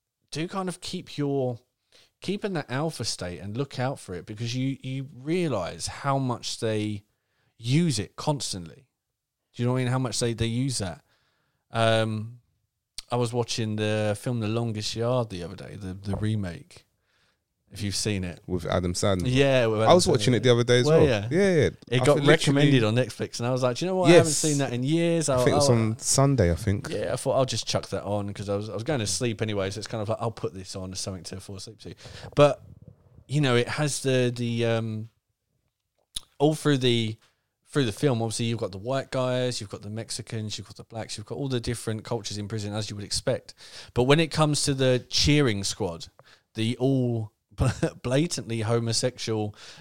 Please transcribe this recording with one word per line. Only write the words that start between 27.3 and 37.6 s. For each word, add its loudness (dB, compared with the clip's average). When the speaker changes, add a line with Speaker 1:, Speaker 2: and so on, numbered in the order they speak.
Speaker 1:
"I'll 2
just -4
chuck -2
that -6
on," -4
'cause -10
I -2
was, -6
I -8
was -8
going -2
to -2
sleep -2
anyway, -2
so -8
it's -10
kind -6
of -6
like, -2
"I'll -2
put -8
this -14
on -10
as -10
something -8
to -12
fall -14
asleep -16
to." -16
But, 6
you 0
know, 4
it 4
has -2
the, 2
the, -2
um, -2
all 4
through 2
the, 0